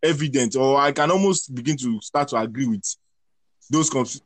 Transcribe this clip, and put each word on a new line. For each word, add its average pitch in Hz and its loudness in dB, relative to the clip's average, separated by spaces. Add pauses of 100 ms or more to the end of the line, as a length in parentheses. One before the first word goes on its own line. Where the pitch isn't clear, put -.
evident, 139 0
or 135 4
I 143 4
can 151 2
almost 190 0
begin 127 -2
to 120 -4
start 143 -2
to 123 -2
agree 113 -2
with 107 -4 (760)
those 156 2
cons-, 127 -4